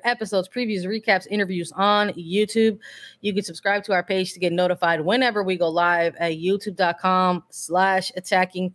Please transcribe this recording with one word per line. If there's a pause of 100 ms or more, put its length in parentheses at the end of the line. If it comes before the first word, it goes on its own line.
episodes,
previews,
recaps,
interviews
on
YouTube. (400)
You
can
subscribe
to
our
page
to
get
notified
whenever
we
go
live
at
youtube
dot
com
slash
attacking